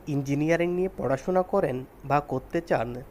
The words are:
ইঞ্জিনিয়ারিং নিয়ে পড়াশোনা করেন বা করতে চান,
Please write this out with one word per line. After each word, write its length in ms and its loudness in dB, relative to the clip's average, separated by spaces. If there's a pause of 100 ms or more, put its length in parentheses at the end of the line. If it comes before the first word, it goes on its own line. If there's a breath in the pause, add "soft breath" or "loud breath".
ইঞ্জিনিয়ারিং 640 2
নিয়ে 240 0
পড়াশোনা 460 0
করেন 420 0 (200)
বা 160 4
করতে 400 -2
চান, 340 0 (160)